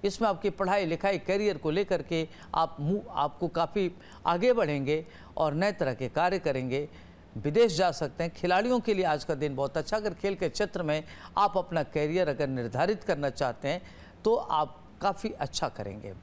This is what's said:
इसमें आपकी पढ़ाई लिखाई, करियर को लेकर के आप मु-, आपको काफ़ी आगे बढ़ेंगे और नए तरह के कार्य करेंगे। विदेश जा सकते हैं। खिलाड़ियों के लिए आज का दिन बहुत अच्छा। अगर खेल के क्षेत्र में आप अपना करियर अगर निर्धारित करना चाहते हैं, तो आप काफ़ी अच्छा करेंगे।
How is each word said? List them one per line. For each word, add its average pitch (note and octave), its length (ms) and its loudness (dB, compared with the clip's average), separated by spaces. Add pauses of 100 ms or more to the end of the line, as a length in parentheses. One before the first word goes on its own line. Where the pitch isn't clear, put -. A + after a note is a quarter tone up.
इसमें G3+ 240 0
आपकी G3 220 0
पढ़ाई F#3+ 360 2
लिखाई, E3+ 320 0
करियर G3 400 0
को D#3 120 0
लेकर F3+ 320 0
के D#3+ 260 -2 (260)
आप D#3+ 260 2
मु-, F3+ 300 0
आपको D3 380 -2
काफ़ी F3 440 0 (340)
आगे F3 260 4
बढ़ेंगे D3+ 540 2 (300)
और D#3 180 2
नए F#3+ 180 2
तरह C3+ 220 0
के B2+ 140 -4
कार्य F3+ 300 2
करेंगे। C3+ 500 0 (480)
विदेश E3 400 4
जा F3+ 140 4
सकते D#3 340 -2
हैं। E3+ 100 -4
खिलाड़ियों G#3+ 460 4
के A3 140 2
लिए F#3 100 2
आज D3+ 200 2
का D#3+ 100 0
दिन C#3+ 220 -2
बहुत C#3 200 0
अच्छा। D#3+ 200 -2
अगर G#3 180 -2
खेल G3 200 -2
के F3+ 140 0
क्षेत्र G3 340 -2
में D#3 220 0 (340)
आप G3+ 200 4
अपना E3+ 240 0
करियर D#3 460 0
अगर C#3+ 180 0
निर्धारित C3 580 0
करना C#3+ 260 0
चाहते C3+ 380 -2
हैं, F3 140 -2 (420)
तो A3 100 6
आप - 500 0 (160)
काफ़ी G3 300 0
अच्छा - 380 -2
करेंगे। G2+ 540 -8